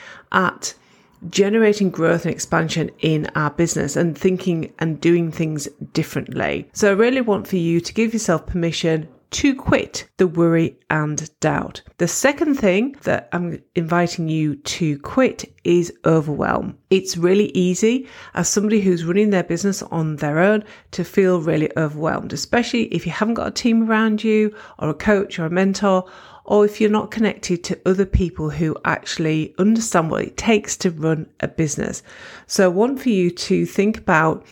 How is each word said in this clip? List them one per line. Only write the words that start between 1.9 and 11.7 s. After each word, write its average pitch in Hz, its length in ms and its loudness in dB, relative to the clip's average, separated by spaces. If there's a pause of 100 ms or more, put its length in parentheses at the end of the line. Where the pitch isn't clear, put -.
growth 165 340 0
and 160 80 -2
expansion 160 560 -2 (100)
in 156 360 0
our 151 160 -2
business 147 460 -2
and 160 200 0
thinking 180 640 -2
and 160 220 -4
doing 170 280 2
things 156 380 -6 (240)
differently. - 800 -4
So 208 180 2
I 196 40 4
really 247 280 2
want 214 260 -2
for 190 100 -2
you 165 240 0
to - 120 -12
give 226 200 0
yourself 185 340 0
permission 165 640 -2 (200)
to 269 260 0
quit - 640 -2
the 185 100 4
worry 165 500 2 (120)
and 151 400 -2 (100)
doubt. - 420 -2 (180)